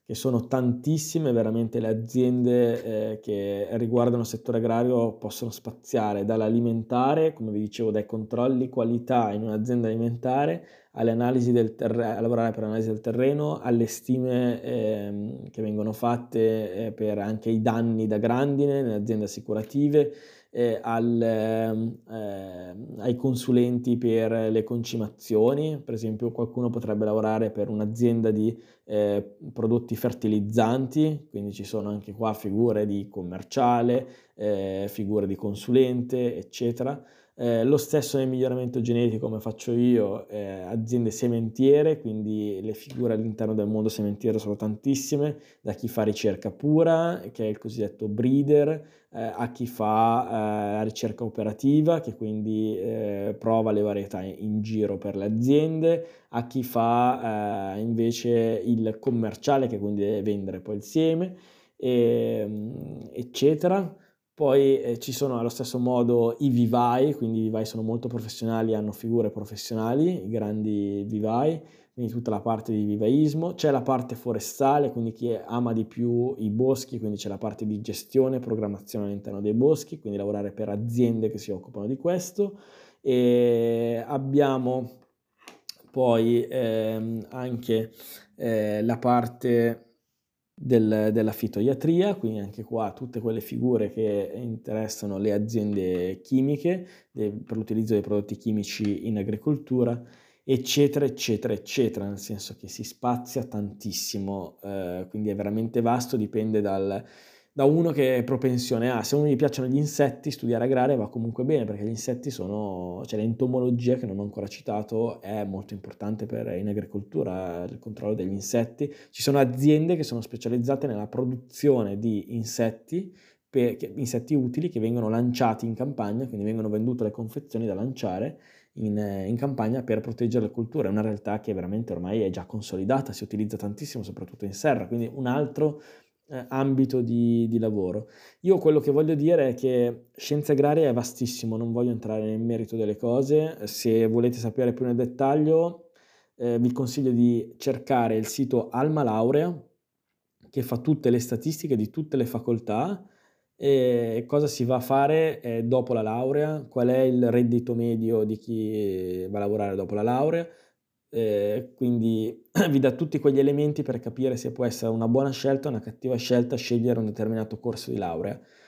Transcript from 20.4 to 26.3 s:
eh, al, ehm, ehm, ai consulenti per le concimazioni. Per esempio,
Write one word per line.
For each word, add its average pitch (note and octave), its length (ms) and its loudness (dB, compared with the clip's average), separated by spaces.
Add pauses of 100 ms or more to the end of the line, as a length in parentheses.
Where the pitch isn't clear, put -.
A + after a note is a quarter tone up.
eh, A#2 320 0
al, A#2 400 2
ehm, A2+ 760 0 (120)
ehm, F#2+ 880 -10
ai A#2+ 180 0
consulenti B2 800 2
per A2+ 360 2 (180)
le A2 140 2
concimazioni. A#2+ 1120 0
Per A#2 160 -8
esempio, A2+ 380 -4